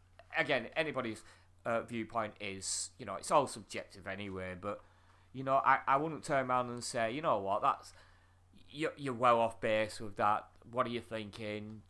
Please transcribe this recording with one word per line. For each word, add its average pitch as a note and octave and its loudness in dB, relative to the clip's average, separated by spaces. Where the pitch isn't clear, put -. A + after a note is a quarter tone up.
again, C#3+ 2
anybody's, C3 -2
uh, A#2 2
viewpoint A2+ -4
is, G2 -6
you G2 -12
know, G2 -6
it's - -8
all D3 6
subjective G2+ -10
anyway, F#2+ -6
but, G2+ -6
you C3 -8
know, C3+ 4
I, C3+ 6
I C3+ 6
wouldn't D3+ -2
turn C3+ 0
around B2+ 2
and A#2+ -6
say, A2+ -2
"You C#3+ -4
know C#3 2
what, G2 0
that's, - 0
you're, D3 -4
you're C#3 -4
well A#2+ 6
off A2+ 2
base A2 2
with G#2+ -8
that. G#2+ 2
What B2 0
are - -6
you A#2 -4
thinking? G#2+ -8